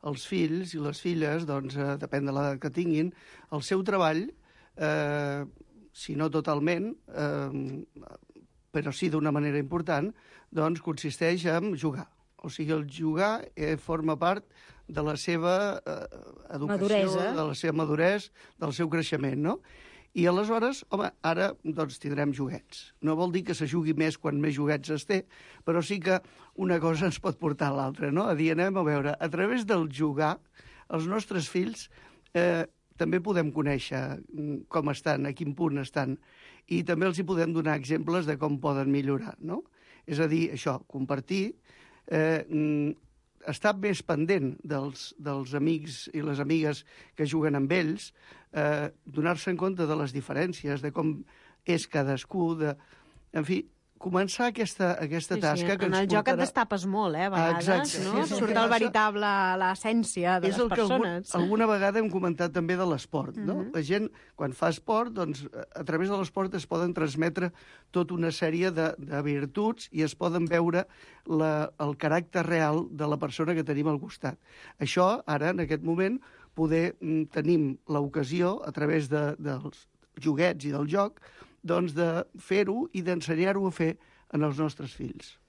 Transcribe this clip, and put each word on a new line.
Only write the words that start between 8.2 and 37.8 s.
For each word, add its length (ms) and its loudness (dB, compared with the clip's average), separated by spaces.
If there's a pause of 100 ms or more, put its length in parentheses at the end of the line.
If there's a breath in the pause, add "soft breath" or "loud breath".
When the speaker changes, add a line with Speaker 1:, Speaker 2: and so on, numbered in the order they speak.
Speaker 1:
però 220 -2
sí 160 0
d'una 220 2
manera 280 0
important, 500 0 (400 loud breath)
doncs 320 0
consisteix 640 -2
en 320 0
jugar. 300 -4 (300)
O 120 -10
sigui, 220 -4
el 180 0
jugar, 680 0
eh, 220 0
forma 400 -2
part 280 2 (420 loud breath)
de 160 -6
la 140 0
seva, 680 0
eh, 220 -6 (480)
educació, 120 -4 (200)
Speaker 2:
Maduresa. 460 2
Speaker 1:
de 100 0
la 120 -2
seva 180 -2
maduresa, 580 2 (260 loud breath)
del 160 -4
seu 160 -2
creixement, 480 -2
no? 220 0 (540 loud breath)
I 120 2
aleshores, 640 2
home, 220 -2 (100)
ara, 420 0
doncs, 360 -4
tindrem 340 -2
joguets. 680 -8
No 140 2
vol 160 0
dir 120 0
que 100 -2
se 140 -2
jugui 260 0
més 240 0
quan 220 -2
més 160 0
joguets 340 0
es 160 -4
té, 220 0 (360 loud breath)
però 200 2
sí 160 -2
que 220 2 (340 loud breath)
una 240 2
cosa 260 2
ens 140 0
pot 180 -2
portar 300 0
a 80 0
l'altra, 360 -2
no? 160 2
A 60 2
dir, 180 2
«Anem 260 2
a 60 2
veure, 360 2
a 100 -2
través 380 0
del 240 2
jugar, 480 0 (500 loud breath)
els 160 -2
nostres 440 -4
fills, 400 -2 (440 loud breath)
eh, 320 2 (320)
també 240 2
podem 300 0
conèixer, 720 -2 (100)
mm, 340 -6
com 220 0
estan, 380 0
a 60 -4
quin 200 -6
punt 240 0
estan, 400 -2 (500 loud breath)
i 160 0
també 220 2
els 140 0
hi 40 0
podem 300 0
donar 240 2
exemples 480 0